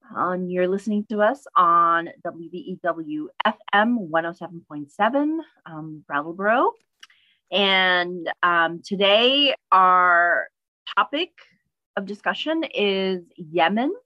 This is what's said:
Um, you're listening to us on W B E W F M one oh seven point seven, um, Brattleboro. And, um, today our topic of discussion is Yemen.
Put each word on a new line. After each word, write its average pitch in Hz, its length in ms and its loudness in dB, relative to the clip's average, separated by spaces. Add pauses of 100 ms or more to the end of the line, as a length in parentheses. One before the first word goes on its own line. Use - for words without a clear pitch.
(180)
Um, 180 320 -4
you're 180 180 -2
listening 208 440 -4
to 208 100 -2
us 240 240 0 (100)
on 170 540 2 (140)
W 165 260 -12
B 180 80 -12
E 175 240 -10
W 156 480 -6 (160)
F 214 100 2 (160)
M 214 380 0
one 165 160 0
oh 170 80 -6
seven 170 340 -14
point 147 240 -12
seven, 285 500 -2 (260)
um, 156 400 -14
Brattleboro. 185 640 0 (800)
And, 180 760 0 (140)
um, 170 420 0
today 233 720 2 (180)
our 180 760 4 (500)
topic 294 360 -2 (640)
of 196 100 -8
discussion 208 560 -4 (100)
is 190 480 -2 (160)
Yemen. 175 560 0 (120)